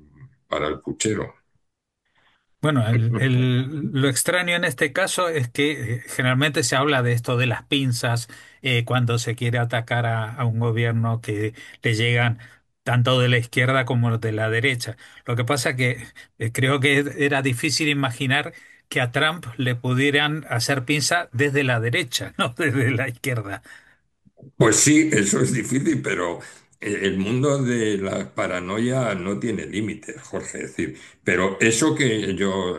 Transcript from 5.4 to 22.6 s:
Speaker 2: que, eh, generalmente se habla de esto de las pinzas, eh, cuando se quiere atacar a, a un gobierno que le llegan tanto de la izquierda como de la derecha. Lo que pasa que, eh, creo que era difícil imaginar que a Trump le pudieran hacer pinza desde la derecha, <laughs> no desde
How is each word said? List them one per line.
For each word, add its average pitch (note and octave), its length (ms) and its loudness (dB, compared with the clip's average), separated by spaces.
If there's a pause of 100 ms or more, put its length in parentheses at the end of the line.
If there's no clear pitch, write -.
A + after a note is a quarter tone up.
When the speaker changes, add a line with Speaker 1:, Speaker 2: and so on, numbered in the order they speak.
Speaker 2:
que, C3+ 460 -2
eh, A#2 120 -8
generalmente C#3 560 2
se D3 120 0
habla C3+ 260 2
de A#2+ 120 2
esto A#2+ 240 0
de B2+ 100 2
las A2 160 -2
pinzas, B2 640 0 (340)
eh, B2 220 2
cuando A#2+ 340 2
se A2+ 180 -4
quiere A#2+ 240 0
atacar A#2+ 460 -2
a, A2+ 280 -2
a C3+ 120 -6
un A2+ 140 0
gobierno A#2 640 0
que G#2+ 320 -4 (280)
le A#2 140 0
llegan A#2+ 440 2 (440)
tanto B2 360 2
de B2 100 4
la B2 80 4
izquierda B2+ 480 0
como A#2+ 320 0
de A2 160 -4
la A2 160 0
derecha. A#2 480 -2 (280)
Lo A#2+ 120 -2
que B2 80 0
pasa C#3+ 320 0
que, B2 280 -2 (320)
eh, A#2 140 -4
creo C3 300 2
que C#3+ 240 4 (120)
era C#3 240 2
difícil C3+ 460 0
imaginar C#3 640 0 (360)
que C#3+ 100 -2
a B2 140 0
Trump D#3 320 0 (120)
le B2 180 0
pudieran C#3+ 760 2
hacer B2+ 340 0
pinza D3+ 480 0
desde C#3 320 2
la B2 160 2
derecha, A#2+ 560 -2
<laughs> - 20 -20
no G#3 200 0
desde C3+ 340 2